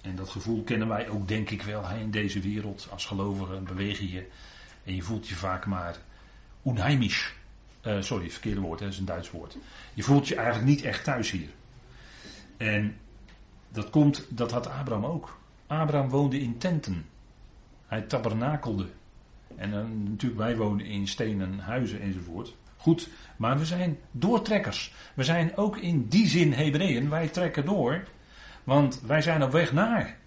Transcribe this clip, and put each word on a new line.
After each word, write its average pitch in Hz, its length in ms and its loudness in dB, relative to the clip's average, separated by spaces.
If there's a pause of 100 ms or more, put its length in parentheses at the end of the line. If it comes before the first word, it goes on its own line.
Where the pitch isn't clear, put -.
En 92 140 -8
dat 95 140 -8
gevoel 107 340 -4
kennen 110 240 0
wij 110 220 -2
ook, 101 180 -4
denk 107 220 0
ik 98 120 -4
wel, 104 260 -6
hè, 107 120 -6
in 110 120 -4
deze 104 280 -2
wereld. 101 520 -6
Als 90 140 -8
gelovige 98 500 -4
beweeg 95 440 -4
je 90 300 -6 (540)
en 92 120 -6
je 92 60 -2
voelt 107 260 -4
je 98 80 -6
vaak 92 300 -4
maar 90 320 -4 (640)
onheimisch. 120 720 0 (480)
Eh, 104 200 -2
sorry, 95 280 -4
verkeerde 98 320 -4
woord, 85 180 -4
hè, 104 60 -6
dat 98 80 -6
is 92 60 -10
een 95 60 -2
Duits - 260 -6
woord. 80 260 -12 (360)
Je 107 100 -6
voelt 139 240 6
je - 80 0
eigenlijk 117 320 2
niet 143 140 6
echt 113 220 -4
thuis 123 280 0
hier. 85 180 -6 (1080)
En 104 400 0 (720)
dat 107 200 -6
komt, 147 400 6
dat 117 220 -2
had 120 160 -2
Abraham 123 380 -2
ook. - 340 -6 (280)
Abraham 147 420 2
woonde 139 300 4
in 117 180 -2
tenten. 120 480 -2 (840)
Hij 110 140 -4
tabernakelde. 113 840 -2 (680)
En, 104 180 -4
eh, 104 120 -2 (240)
natuurlijk, 107 320 -2
wij 117 160 0
wonen 104 280 0
in 98 220 -4
stenen 98 520 -2
huizen 104 420 -4
enzovoort. 90 540 -6 (280)
Goed, 165 260 4 (280)
maar 123 220 2
we 160 60 0
zijn 175 320 0 (140)
doortrekkers. 202 840 2 (200)
We 131 100 -2
zijn 165 340 2
ook 208 200 0
in 151 300 2
die 185 200 8
zin 151 260 6
Hebreeën. 147 560 2
Wij 160 180 0
trekken 156 380 -2
door, 175 380 0 (600)
want 139 380 4
wij 147 200 2
zijn 156 220 4
op 131 80 2
weg 156 220 4
naar. 214 540 2